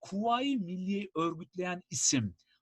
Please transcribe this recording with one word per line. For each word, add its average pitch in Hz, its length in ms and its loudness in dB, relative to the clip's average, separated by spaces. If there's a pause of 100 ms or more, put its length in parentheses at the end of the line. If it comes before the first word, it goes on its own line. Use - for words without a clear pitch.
Kuvayi 240 560 0
Milliye 185 580 -2
örgütleyen 175 760 -2
isim 117 460 2 (260)